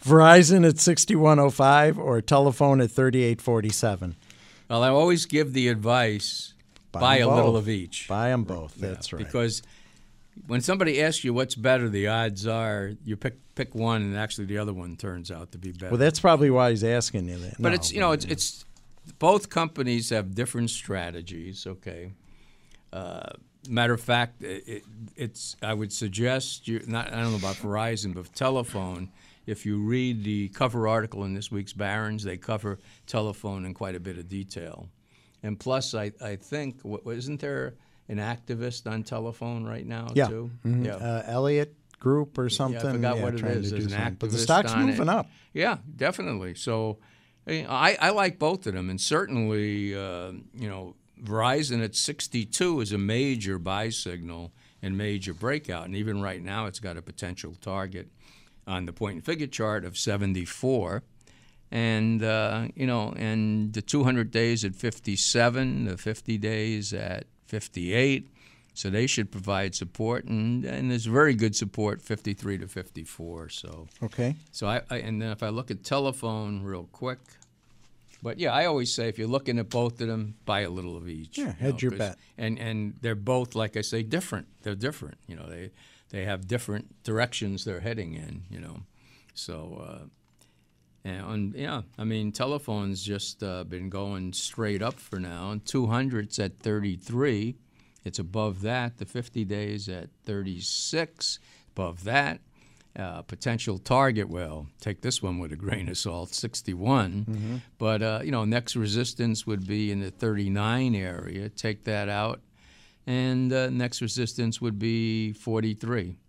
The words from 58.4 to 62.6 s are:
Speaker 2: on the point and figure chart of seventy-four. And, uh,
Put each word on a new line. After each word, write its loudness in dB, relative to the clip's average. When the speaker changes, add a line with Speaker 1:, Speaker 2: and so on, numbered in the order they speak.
Speaker 2:
on -4
the -8
point -6
and -12
figure -2
chart -2
of -8
seventy-four. 0
And, 2
uh, 0